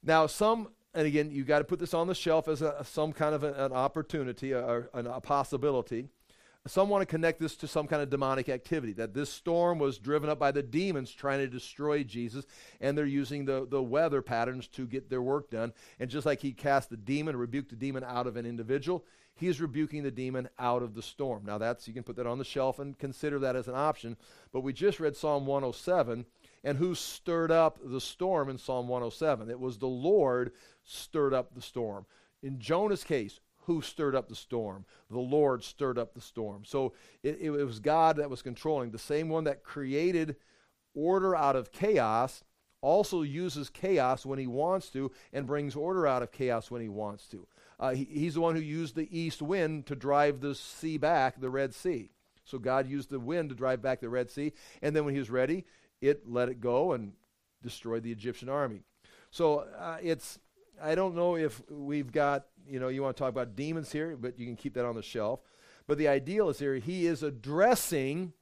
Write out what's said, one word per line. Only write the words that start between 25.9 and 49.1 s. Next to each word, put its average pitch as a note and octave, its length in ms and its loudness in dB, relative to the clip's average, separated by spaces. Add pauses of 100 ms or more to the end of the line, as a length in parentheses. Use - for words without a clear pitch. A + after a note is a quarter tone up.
"And C#3+ 140 0
who F3 180 2
stirred E3 560 0
up D#3+ 320 6
the C3 160 -6
storm," F3 480 -2
in C3 80 -6
Psalm B2 320 -4
one B2 140 -2
oh A#2 80 -4
seven? A#2 400 0
It B2 100 -6
was B2+ 160 -4
the G#2+ 100 -4
Lord B2+ 680 4 (300)
stirred - 520 0
up B2 200 0
the B2 60 -14
storm. G#2 460 -6 (360)
In C3+ 160 -6
Jonah's F3+ 460 0
case, A#2 340 -2 (280)
who E3 160 2
stirred C#3+ 320 -2
up B2 140 0
the A2+ 60 -12
storm? G#2 520 -6 (240)
The A2+ 80 -4
Lord C3 440 4
stirred C3 360 -4
up A#2 160 -4
the A#2+ 80 -18
storm. G#2 420 -8
So C3+ 300 -2 (280)
it, D3+ 160 -2
it, D#3+ 120 -4
it C#3+ 140 0
was A#2 140 -6
God D#3 380 6
that D3 140 -2
was B2+ 100 -8
controlling. C3 500 -2
The A2 80 -10
same D3+ 300 -2
one D#3+ 160 0
that C#3 200 -2
created D3+ 720 0 (580)
order F#3 420 4
out C#3 200 6
of B2+ 160 -4
chaos C3 720 2 (380)
also F3+ 420 4
uses D3 460 -4
chaos C3+ 560 2
when C3+ 140 -4
he C3+ 80 -4
wants D#3+ 440 0
to C3+ 220 -4 (200)
and C#3 140 -4
brings C#3+ 300 -2
order E3+ 300 2
out B2+ 160 4
of A#2 100 -6
chaos A#2+ 380 0
when B2 100 -6
he A2+ 80 -6
wants G#2 400 -8
to. - 180 -16 (320)
Uh, C3 120 0
he, C3 140 -2
he's D#3 300 -2
the D#3+ 60 0
one E3 140 4
who D#3+ 80 -2
used D3+ 340 -4
the D#3+ 200 -4